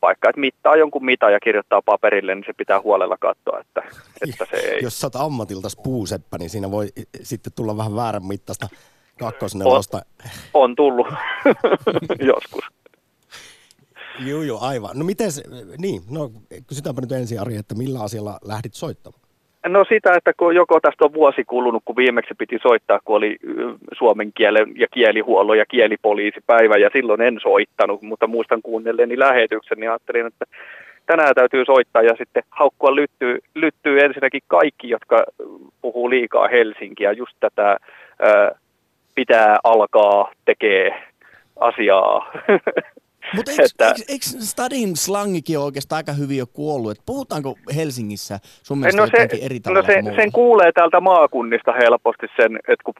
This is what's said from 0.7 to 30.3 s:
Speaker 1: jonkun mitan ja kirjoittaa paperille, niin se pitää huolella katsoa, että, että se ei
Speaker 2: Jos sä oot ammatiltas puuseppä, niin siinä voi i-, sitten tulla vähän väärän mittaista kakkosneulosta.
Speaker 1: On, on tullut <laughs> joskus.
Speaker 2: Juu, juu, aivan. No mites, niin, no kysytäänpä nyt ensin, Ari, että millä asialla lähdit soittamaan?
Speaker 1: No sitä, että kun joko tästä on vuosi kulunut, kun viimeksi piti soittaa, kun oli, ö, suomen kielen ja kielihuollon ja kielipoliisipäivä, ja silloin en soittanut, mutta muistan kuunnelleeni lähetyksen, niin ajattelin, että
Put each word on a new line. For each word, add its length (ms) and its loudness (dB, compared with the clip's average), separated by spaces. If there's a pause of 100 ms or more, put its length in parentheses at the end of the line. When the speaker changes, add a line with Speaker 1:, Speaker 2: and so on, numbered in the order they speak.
Speaker 1:
jonkun 280 0
mitan 280 2
ja 80 2
kirjoittaa 420 0
paperille, 520 0
niin 120 -12
se 60 -10
pitää 280 -4
huolella 400 0
katsoa, 400 -6
että, 220 -10 (480)
että 200 -10
se 60 -8
ei 260 -4
Speaker 2:
Jos 180 -10
sä 60 -6
oot 100 -10
ammatiltas 680 -8
puuseppä, 540 -8
niin 120 -12
siinä 200 -8
voi 160 -4
i-, 160 -16 (200)
sitten 340 -14
tulla 200 -6
vähän 200 -6
väärän 280 -6
mittaista 440 -12 (500)
kakkosneulosta. 800 -2
Speaker 1:
On, 340 -16 (400)
on 60 -12
tullut 300 2 (640)
<laughs> 600 0
joskus. 320 -8 (1600)
Speaker 2:
Juu, 160 -6
juu, 180 -6
aivan. 380 -6
No 60 -4
mites, 380 -4 (360)
niin, 320 -6
no 200 -8 (360)
kysytäänpä 340 -10
nyt 120 -8
ensin, 280 -6
Ari, 160 -8
että 180 -12
millä 280 -8
asialla 420 -10
lähdit 300 -12
soittamaan? 480 -16 (460)
Speaker 1:
No 200 4
sitä, 260 2
että 220 2
kun 180 2
joko 260 4
tästä 240 2
on 100 4
vuosi 300 2
kulunut, 400 -2
kun 120 -10
viimeksi 420 0
piti 240 -6
soittaa, 420 2
kun 120 0
oli, 200 -2 (120)
ö, 260 -8 (240)
suomen 360 0
kielen 440 2
ja 160 0
kielihuollon 640 2
ja 80 2
kielipoliisipäivä, 1120 2
ja 160 4
silloin 280 0
en 220 0
soittanut, 600 0
mutta 240 -4
muistan 360 -2
kuunnelleeni 560 -2
lähetyksen, 600 0
niin 120 -6
ajattelin, 360 -4
että 180 -14 (640)